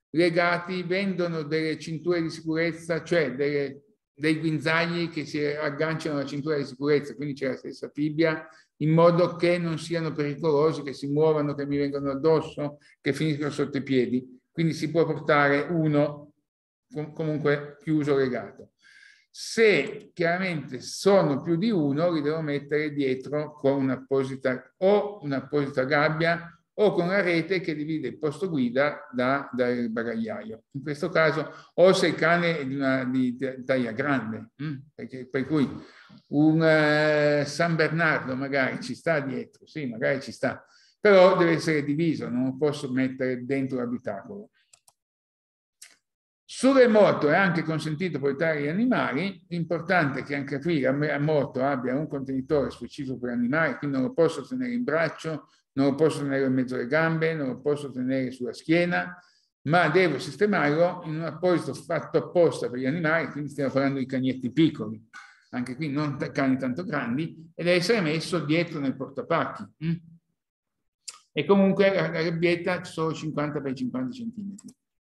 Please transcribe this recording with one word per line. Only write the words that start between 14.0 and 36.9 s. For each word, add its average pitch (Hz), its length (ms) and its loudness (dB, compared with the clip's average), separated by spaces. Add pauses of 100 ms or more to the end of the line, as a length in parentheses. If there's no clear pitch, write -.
Quindi 165 220 0
si 160 180 -6
può 160 140 2
portare 143 640 2
uno 151 640 0 (580)
com-, 151 220 -10
comunque 147 680 -2
chiuso, 151 340 0
legato. 117 540 -4 (640)
Se 175 800 0
chiaramente 170 640 -2
sono 165 640 2
più 170 140 0
di 196 120 0
uno, 160 440 2
li 156 100 -2
devo 156 180 -2
mettere 147 520 -2
dietro 143 600 -2
con 139 280 2
un'apposita, 131 960 -2
o 196 480 2
un'apposita 139 580 -2
gabbia 156 760 0 (200)
o 202 160 4
con 170 160 0
la 196 120 2
rete 175 400 0
che 165 140 -4
divide 151 340 -4
il 110 100 -10
posto 156 300 -4
guida 135 640 0
da, 131 400 0
dal 123 380 0
bagagliaio. 110 840 -6
In 139 100 -10
questo 151 260 -6
caso, 156 440 2 (220)
o 185 180 8
se 180 160 4
il 147 60 2
cane 165 440 2
è 139 80 -6
di 131 80 -4
una, 131 300 0
di, 127 320 0
di 131 280 -6
taglia 127 280 0
grande, 113 580 -4 (120)
mm? 151 120 -6 (200)
Perché, 123 340 -14
per 135 180 -2
cui 143 220 2 (600)
un, 156 340 6
eh, 151 840 4